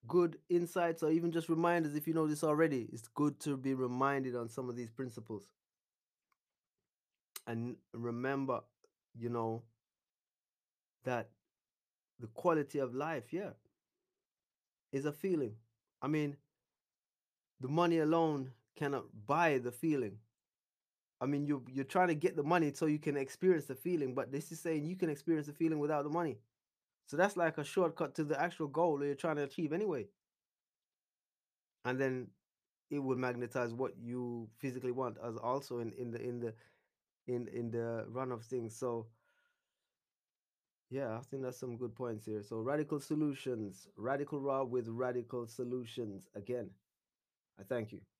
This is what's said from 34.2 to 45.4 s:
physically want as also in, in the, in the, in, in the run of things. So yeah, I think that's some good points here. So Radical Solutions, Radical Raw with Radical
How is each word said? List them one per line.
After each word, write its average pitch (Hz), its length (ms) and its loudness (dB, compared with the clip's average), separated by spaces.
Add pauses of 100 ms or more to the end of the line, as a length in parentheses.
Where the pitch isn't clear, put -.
physically 127 340 -4
want 123 320 -2
as 117 100 -6
also 123 440 -2
in, 110 140 -4
in 120 180 -6
the, 117 100 -8
in 120 180 -4
the, 117 140 -4 (760)
in, 123 220 -2
in 117 220 -4
the 117 380 -2
run 127 220 -4
of 117 120 -6
things. 113 320 -6
So 117 320 -4 (1800)
yeah, 123 280 -2
I 127 40 -6
think 135 220 -8
that's 127 160 -6
some 120 180 -6
good 117 180 -6
points 113 300 -4
here. 107 180 -4
So 113 140 -6
Radical 147 420 0
Solutions, 135 880 -2 (100)
Radical 139 420 -2
Raw 135 240 0
with 120 240 0
Radical 120 600 -4